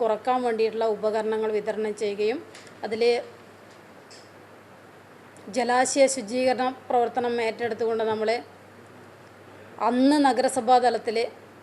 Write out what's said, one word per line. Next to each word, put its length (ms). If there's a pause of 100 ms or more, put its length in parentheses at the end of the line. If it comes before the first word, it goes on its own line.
കുറക്കാൻ 440
വേണ്ടിയിട്ടുള്ള 500
ഉപകരണങ്ങൾ 640
വിതരണം 440
ചെയ്യുകയും 380 (460)
അതിൽ 180 (2500)
ജലാശയ 560
ശുചീകരണ 540 (220)
പ്രവർത്തനം 460 (120)
ഏറ്റെടുത്തുകൊണ്ട് 640
നമ്മൾ 200 (1600)
അന്ന് 280 (100)
നഗരസഭാ 580
തലത്തിൽ 320 (460)